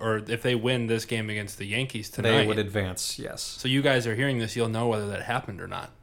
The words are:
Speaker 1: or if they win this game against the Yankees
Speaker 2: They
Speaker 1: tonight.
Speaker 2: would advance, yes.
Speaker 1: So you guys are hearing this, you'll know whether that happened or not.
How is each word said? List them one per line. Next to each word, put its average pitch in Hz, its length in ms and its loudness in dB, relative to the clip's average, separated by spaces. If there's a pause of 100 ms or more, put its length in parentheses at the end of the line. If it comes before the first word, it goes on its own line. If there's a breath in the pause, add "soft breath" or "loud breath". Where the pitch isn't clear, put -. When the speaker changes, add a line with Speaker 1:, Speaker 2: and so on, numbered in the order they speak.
Speaker 1:
or 110 160 2
if 113 240 -4
they 123 120 2
win 120 320 2
this 113 200 0
game 110 240 -2
against 104 260 -6
the 101 80 -8
Yankees 113 460 -4
Speaker 2:
They 113 140 -6
Speaker 1:
tonight. 110 240 6
Speaker 2:
would 107 100 2
advance, 95 600 -2
yes. - 220 -8
Speaker 1:
So - 280 -6
you 135 120 4
guys 131 260 4
are 110 80 0
hearing 131 240 2
this, 110 160 -2
you'll 117 140 2
know 113 200 2
whether 107 200 2
that 98 140 -4
happened 107 400 -4
or 92 60 -10
not. 92 220 -8 (120)